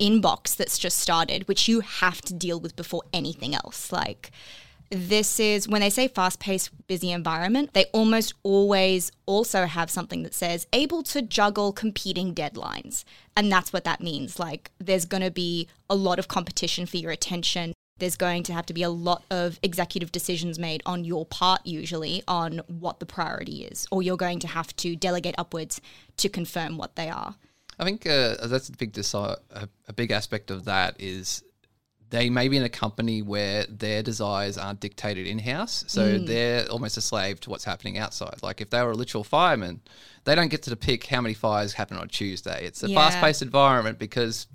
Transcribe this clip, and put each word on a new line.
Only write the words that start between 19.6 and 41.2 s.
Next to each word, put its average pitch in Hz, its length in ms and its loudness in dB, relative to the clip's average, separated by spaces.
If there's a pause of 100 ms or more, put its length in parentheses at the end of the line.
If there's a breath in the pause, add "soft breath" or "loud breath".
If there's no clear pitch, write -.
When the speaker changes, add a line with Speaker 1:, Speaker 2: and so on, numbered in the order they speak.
Speaker 1:
executive 175 500 -2
decisions 170 460 -2
made 160 280 -4
on 175 180 -2
your 165 220 -2
part, 185 400 2
usually, 160 600 -4
on 165 400 -2
what 170 320 -8
the 180 60 -10
priority - 580 -6
is, - 260 -10
or 190 140 2
you're 180 140 0
going 180 220 -2
to 170 80 -6
have 165 280 -6
to 170 180 -2
delegate 175 420 -2
upwards 160 440 -6 (380 loud breath)
to 196 100 2
confirm 165 480 -4
what - 180 -8
they 160 140 -6
are. 160 260 -8 (440 loud breath)
Speaker 2:
I 165 60 -2
think, 196 220 -2
uh, 131 300 4 (100)
that's 127 220 0
a 131 40 -14
big 113 200 -6
desi-, 101 460 -2 (120)
a, 104 180 -10 (200)
a 113 40 -12
big 117 200 -2
aspect 107 400 -2
of 92 140 -8
that 95 340 2
is 95 420 -6 (680)
they 120 220 2
may 123 160 4
be 135 100 4
in 135 60 4
a 120 60 2
company 110 520 -2
where 101 440 0
their 107 360 -2
desires 101 560 -2
aren't 98 220 -8
dictated 98 480 -6
in-house, 120 640 -4
so 104 320 4
Speaker 1:
Mm. 170 80 -4
Speaker 2:
they're 120 400 2
almost 113 280 -4
a 110 40 -2
slave 98 400 -2
to - 100 -12
what's - 140 -8
happening 98 340 -6
outside. - 460 -8
Like, 95 160 -6
if 104 100 -10
they 120 100 2
were 120 120 2
a - 20 -2
literal 110 300 -4
fireman, 139 560 2 (420 loud breath)
they 147 140 4
don't 170 120 4
get 151 140 -4
to 120 140 -6
pick - 300 -2
how 127 140 0